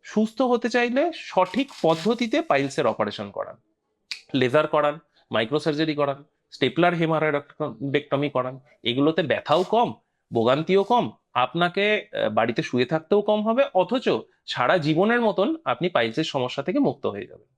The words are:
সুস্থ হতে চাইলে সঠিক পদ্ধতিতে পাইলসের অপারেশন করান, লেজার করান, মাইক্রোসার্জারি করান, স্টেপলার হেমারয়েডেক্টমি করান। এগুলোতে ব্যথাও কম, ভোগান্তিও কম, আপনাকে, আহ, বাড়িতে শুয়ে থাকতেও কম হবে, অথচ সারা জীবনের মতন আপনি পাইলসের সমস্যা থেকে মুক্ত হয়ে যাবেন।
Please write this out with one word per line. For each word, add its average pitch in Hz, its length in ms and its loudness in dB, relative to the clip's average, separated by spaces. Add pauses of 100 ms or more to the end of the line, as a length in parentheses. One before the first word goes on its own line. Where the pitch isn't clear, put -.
সুস্থ - 380 -2
হতে 240 280 0
চাইলে 247 460 0
সঠিক - 560 -2 (100)
পদ্ধতিতে 220 600 0
পাইলসের 139 460 0
অপারেশন 107 440 -4
করান, - 240 -10 (800)
লেজার 139 340 2
করান, 151 320 0 (320)
মাইক্রোসার্জারি 147 640 0
করান, 143 280 -2 (280)
স্টেপলার 170 420 2
হেমারয়েডেক্টমি 147 1400 -2
করান। 131 300 -4 (240)
এগুলোতে 143 400 2
ব্যথাও 151 400 0
কম, 202 300 0 (400)
ভোগান্তিও 147 500 2
কম, 196 280 0 (220)
আপনাকে, 175 520 0 (120)
আহ, 110 320 -4
বাড়িতে 113 320 0
শুয়ে 127 240 0
থাকতেও 160 360 0
কম 214 200 0
হবে, 226 220 2 (100)
অথচ 196 360 0 (360)
সারা 139 320 2
জীবনের 180 440 2
মতন 220 340 0 (100)
আপনি 147 240 -2
পাইলসের 120 340 0
সমস্যা 131 400 -4
থেকে 202 160 -2
মুক্ত 170 260 -2
হয়ে 101 220 -4
যাবেন। - 200 -20 (100)